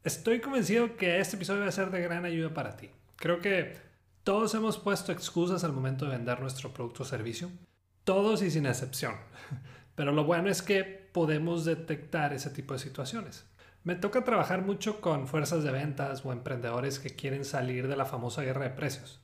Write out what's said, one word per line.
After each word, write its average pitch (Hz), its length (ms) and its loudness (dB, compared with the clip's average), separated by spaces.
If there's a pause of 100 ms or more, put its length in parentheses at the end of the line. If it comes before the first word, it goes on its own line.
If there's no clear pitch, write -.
Estoy 226 380 0
convencido 233 560 2
que 180 240 4
este 190 160 -2
episodio 196 240 -2
va 202 60 0
a 180 60 0
ser 190 180 0
de 185 100 0
gran 175 240 -2
ayuda 160 300 -2
para 117 240 -6
ti. - 100 -14 (280)
Creo 170 260 2
que 190 340 0 (480)
todos 208 300 4
hemos 220 240 0
puesto 190 340 0
excusas 175 500 0
al 156 120 0
momento 135 320 0
de 139 60 -2
vender 120 280 -2
nuestro 131 320 -6
producto 120 300 -6
o 120 40 -4
servicio. 117 440 -4 (540)
Todos 202 360 4
y 185 100 4
sin 151 140 4
excepción. 123 480 0 (440)
<laughs> - 380 -18
Pero 143 180 2
lo 147 120 6
bueno 175 240 4
es 190 140 2
que 196 220 4
podemos 160 840 0
detectar 156 680 0
ese 139 160 -6
tipo 131 240 -8
de 127 60 -4
situaciones. 147 680 -8 (400)
Me 180 120 0
toca 208 260 2
trabajar 196 400 4
mucho 202 380 -2
con 143 260 2
fuerzas 156 380 2
de 135 80 0
ventas 139 520 -4
o 131 80 -4
emprendedores 123 680 -2
que - 160 -8
quieren 139 280 -4
salir 127 440 -2
de 139 80 0
la 135 80 2
famosa 123 380 -4
guerra 135 200 0
de 127 80 -2
precios. - 540 -6